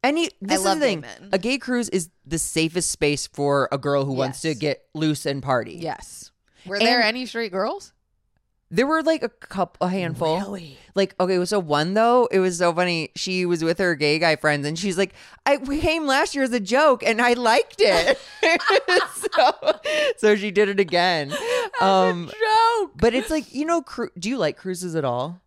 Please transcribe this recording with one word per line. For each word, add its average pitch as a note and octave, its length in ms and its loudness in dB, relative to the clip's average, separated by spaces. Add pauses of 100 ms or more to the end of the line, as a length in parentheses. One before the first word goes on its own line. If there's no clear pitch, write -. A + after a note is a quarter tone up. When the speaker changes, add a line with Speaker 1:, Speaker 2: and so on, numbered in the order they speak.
Speaker 1:
And C#4+ 140 2
you, E4+ 120 -2 (120)
this G3+ 200 0
Speaker 2:
I - 20 -4
love - 140 2
Speaker 1:
is D4+ 40 -2
the D4 40 2
Speaker 2:
gay A#3+ 80 2
Speaker 1:
thing. D#3+ 80 -6
Speaker 2:
men. B2 320 -18
Speaker 1:
A G3 40 0
gay A#3 220 -2
cruise A#3+ 300 -2
is E3+ 200 -2 (160)
the D#3 140 -4
safest D#3+ 500 -2
space D3 380 -2
for C#3+ 440 0
a C#3 60 -4
girl C#3 280 0
who C#3 80 -4
wants C3 300 -4
Speaker 2:
Yes. D#3+ 120 -2
Speaker 1:
to A2+ 40 -14
get C#3+ 260 -4 (100)
loose D3+ 320 0
and C#3 160 -4
party. A#2+ 360 -2
Speaker 2:
Yes. - 520 -12 (340)
Were G3 140 -8
there A#3 200 2
Speaker 1:
And A3+ 80 2
Speaker 2:
any B3 200 -4
straight A#3 240 -6
girls? A3 420 -6 (800)
Speaker 1:
There A#3 140 2
were, D#4+ 160 2
like, D#4+ 180 2
a A#3 80 -4
couple, - 560 -6
a F3+ 60 0
handful. E3 480 -2
Speaker 2:
Really? F#3+ 380 -10 (180)
Speaker 1:
Like, G3 240 0
okay, F#3 260 2
so G#3 140 0
one, D#3 340 0
though, A#3 380 4
it F#3+ 80 4
was F#3 180 0
so F3 160 2
funny. E3+ 420 0
She F#3 300 -2
was E3+ 180 0
with E3 160 0
her F3+ 160 2
gay D3 220 2
guy D#3+ 200 2
friends, D3 280 0
and D#3 140 -4
she's F#3 180 -2
like, F#3+ 160 -2 (320)
"I, C#4 120 4
we C#4+ 240 -4
came D#4+ 260 0
last C#4 280 0
year C4+ 100 0
as A#3 80 -4
a B3 80 -2
joke, B3 420 2
and A3 180 0
I A#3+ 120 4
liked A#3+ 460 2
it." F#3+ 380 4 (240)
<laughs> E4 180 2 (760)
So, C4+ 180 4 (640)
so G#3+ 180 4
she G#3 160 -4
did G3+ 180 4
it G3 100 0
again. F3 520 0
Speaker 2:
As A#4+ 500 -2
Speaker 1:
Um, F#4 480 2
Speaker 2:
a - 20 -14
joke. A4 640 2
Speaker 1:
but A3+ 180 2
it's C4 160 -2
like, D#4 240 -4
you C#4+ 120 -4
know, E4 160 0
cru-, - 360 -8
do F3+ 120 -6
you C4 80 -4
like D#3+ 200 -2
cruises F3+ 380 -8
at D#3 100 0
all? C3+ 420 -4